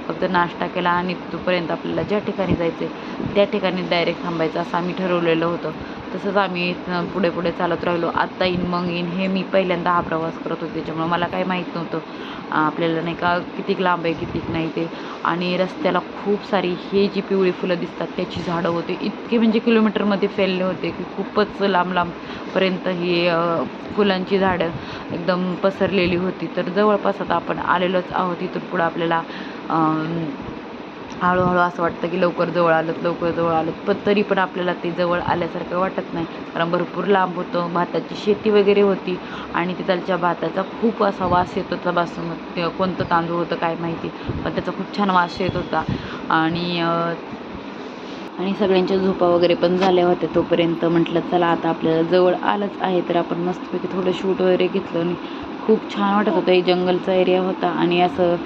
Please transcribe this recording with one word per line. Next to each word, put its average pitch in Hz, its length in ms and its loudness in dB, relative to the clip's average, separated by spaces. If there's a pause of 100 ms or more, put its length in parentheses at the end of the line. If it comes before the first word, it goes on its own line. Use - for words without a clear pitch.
फक्त - 220 -2
नाश्ता 175 380 0
केला 180 220 0
आणि 175 240 0
तिथपर्यंत 170 580 -2
आपल्याला 170 320 -2
ज्या 208 160 0
ठिकाणी 190 360 -2
जायचं 165 300 -2
आहे - 380 -8 (120)
त्या 202 80 6
ठिकाणी 185 380 0
डायरेक्ट 170 420 0
थांबायचं 165 360 -2
असं 170 180 -2
आम्ही 175 160 -2
ठरवलेलं 170 520 2
होतं. 170 260 -2 (440)
तसंच 185 220 -2
आम्ही 180 320 0
इथनं 175 360 -4
पुढे 180 240 0
पुढे 170 220 -2
चालत 170 320 -2
राहिलो. 170 320 0
आत्ता 170 300 0
येईन, 180 160 0
मग 175 240 -2
येईन, 175 200 -2
हे 185 220 -2
मी 190 160 0
पहिल्यांदा 180 480 0
हा 175 100 2
प्रवास 165 380 -4
करत 165 220 -6
होते, 160 120 -6
त्याच्यामुळे 160 340 -4
मला 175 200 0
काय 185 160 -2
माहीत 180 220 -2 (100)
नव्हतं, 165 220 -6 (540)
अं, - 60 0
आपल्याला 160 440 0
नाही 170 140 -4
का 175 240 0
कितीक 190 420 -4
लांब 175 240 2
आहे 165 80 0
कितीक 165 360 -6
नाही 165 200 -2
ते. 165 200 -4 (340)
आणि 180 340 0
रस्त्याला 180 420 0
खूप - 460 -4
सारी 180 300 0 (180)
हे 196 140 4
जी 196 140 -2
पिवळी 190 300 2
फुलं 180 240 0
दिसतात 170 400 -6
त्याची 180 320 -4
झाडं 170 220 0
होते, 170 320 -2
इतके - 360 -2
म्हणजे 226 220 4
किलोमीटरमध्ये 202 720 4
फैलले 185 340 0
होते 175 260 -2
की 165 140 -6
खूपच - 580 -2
लांब 185 320 2
लांबपर्यंत 180 920 -2
ही, 175 400 0
अं, 170 360 2 (320)
फुलांची 190 440 2
झाडं 175 300 2 (420)
एकदम 180 440 0
पसरलेली 185 600 2
होती. 175 320 -2 (100)
तर 180 40 -2
जवळपास 202 600 2
आता 175 140 0
आपण 170 220 -2
आलेलोच 180 540 2
आहोत, 180 300 0
इथून 180 200 -6
पुढं 175 220 -2
आपल्याला, 165 340 0 (520)
अं, 160 560 0 (960)
हळूहळू 180 380 4
असं 175 240 2
वाटतं 170 240 -2
की 180 140 0
लवकर 175 240 2
जवळ 170 280 4
आलोत, 160 200 2 (100)
लवकर 170 280 0
जवळ 170 200 0
आलोत, 160 220 0 (140)
पण 202 60 2 (120)
तरी 208 160 4
पण 196 160 2
आपल्याला 180 360 0
ते 175 180 -4
जवळ 175 280 0
आल्यासारखं 170 600 -2
वाटत 190 340 -4
नाही, 170 120 -4
कारण - 460 -4
भरपूर 175 340 -2
लांब 185 300 4
होतं. 175 380 -2
भाताची 170 420 -2
शेती 208 340 0
वगैरे 202 320 6
होती 180 380 2 (340)
आणि 175 200 -2
तिथलच्या 180 440 0
भाताचा 165 440 0
खूप 214 420 0
असा 196 220 0
वास 180 320 2
येत 180 120 -4
होता. 180 220 -2
बासमती 170 840 -2
कोणतं 185 260 0
तांदूळ 170 340 0
होतं 170 180 -2
काय 170 240 -2
माहिती, 170 280 -4 (380)
पण 165 40 0
त्याचा 175 220 -4
खूप - 260 -6
छान 202 120 2
वास 180 320 2
येत 175 140 0
होता. 160 280 -2 (460)
आणि, 170 500 2
अ, 170 340 0 (1300)
आणि 196 200 -2
सगळ्यांच्या 190 380 4
झोपा 185 300 2
वगैरे 175 280 6
पण 175 220 4
झाल्या 180 300 6
होत्या. 175 280 2
तोपर्यंत 170 500 2
म्हटलं 165 340 4 (120)
चला 175 160 4
आता 165 220 2
आपल्याला 165 320 2
जवळ 180 320 6
आलंच 202 380 0 (100)
आहे, 185 200 2
तर 170 140 -2
आपण 170 220 0
मस्तपैकी 175 500 -4
थोडं 180 240 0
शूट 185 300 0
वगैरे 185 260 4
घेतलं 180 320 -2
आणि 170 160 0 (500)
खूप - 300 2
छान 202 200 2
वाटत 208 140 4
होतं. - 220 2
एक 180 140 6
जंगलचा 180 480 2
एरिया 185 280 4
होता 185 260 0
आणि 170 340 2
असं, 175 340 4 (100)